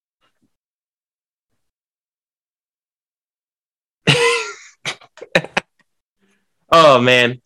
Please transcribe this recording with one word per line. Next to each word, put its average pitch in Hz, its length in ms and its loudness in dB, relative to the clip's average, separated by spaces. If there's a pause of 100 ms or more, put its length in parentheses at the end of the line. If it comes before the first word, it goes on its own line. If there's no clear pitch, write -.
(4000)
<laughs> - 80 0 (2500)
Oh, 151 300 4
man. 123 460 0